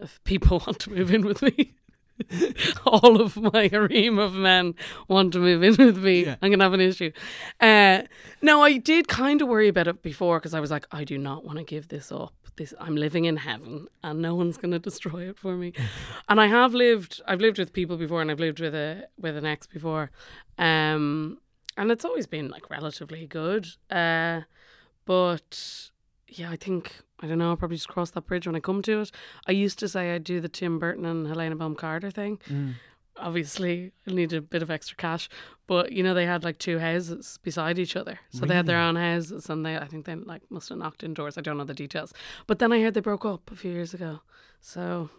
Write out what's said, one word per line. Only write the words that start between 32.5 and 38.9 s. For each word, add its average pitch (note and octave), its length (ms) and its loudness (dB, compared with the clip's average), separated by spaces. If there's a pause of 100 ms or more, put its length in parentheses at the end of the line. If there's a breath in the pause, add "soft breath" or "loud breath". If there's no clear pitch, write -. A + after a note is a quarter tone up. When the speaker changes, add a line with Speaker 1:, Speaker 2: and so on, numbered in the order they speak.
Speaker 1:
Obviously, F3 720 -6 (160)
I G3 40 -6
needed E3+ 260 -2
a D3+ 40 -6
bit D#3+ 220 -6
of D#3+ 80 -8
extra - 240 -10
cash. E3+ 340 -6 (380 loud breath)
But, F3+ 240 0
you G#3 120 -4
know, F#3 100 2
they F3 120 0
had, F3 180 -2
like, E3+ 140 -6
two E3+ 220 -4
houses E3 640 -6
beside E3+ 340 -4
each F3+ 180 -4
other. - 240 -10 (120)
So B2+ 140 -6
they F3 100 2
had F3 100 2
their E3+ 120 2
Speaker 2:
Really? E3+ 120 2
Speaker 1:
own E3 60 0